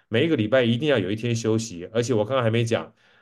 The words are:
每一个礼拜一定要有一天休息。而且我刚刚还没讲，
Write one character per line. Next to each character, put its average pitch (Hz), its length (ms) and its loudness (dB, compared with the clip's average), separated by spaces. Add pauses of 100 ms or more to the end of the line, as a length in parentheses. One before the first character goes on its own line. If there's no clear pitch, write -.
(120)
每 127 120 2
一 - 20 2
个 160 80 0
礼 107 120 0
拜 131 140 4
一 117 160 2
定 147 120 -2
要 131 100 2
有 92 100 -2
一 107 60 -4
天 117 200 -2
休 113 220 0
息。 90 340 -8
而 120 120 0
且 120 100 -2
我 104 100 2
刚 123 120 -4
刚 127 80 0
还 110 80 0
没 117 120 2
讲， 113 300 -2 (280)